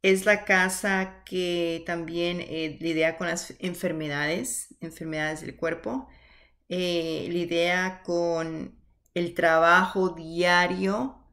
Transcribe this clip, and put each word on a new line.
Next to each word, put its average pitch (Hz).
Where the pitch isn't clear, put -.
Es 190
la 202
casa 190
que 170
también, 170
eh, 160
lidia 160
con 175
las 170
enfermedades, 160
enfermedades 156
del -
cuerpo. 170
Eh, 170
lidia 175
con 165
el 175
trabajo 170
diario 175